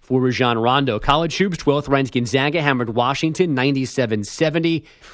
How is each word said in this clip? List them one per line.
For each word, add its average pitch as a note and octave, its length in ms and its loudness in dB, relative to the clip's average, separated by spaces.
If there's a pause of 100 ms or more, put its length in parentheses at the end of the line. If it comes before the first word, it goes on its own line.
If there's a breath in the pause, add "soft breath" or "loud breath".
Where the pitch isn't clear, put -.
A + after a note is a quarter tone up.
for B2+ 200 0
Rajon B2 380 0
Rondo. B2 400 2
College D#3 380 0
hoops, F#3+ 220 0
twelfth C#3+ 300 0
ranked C3+ 240 0
Gonzaga C3+ 500 0
hammered B2+ 280 0
Washington C#3+ 640 0
ninety-seven B2+ 720 -2
seventy. D#3+ 600 -2 (300 loud breath)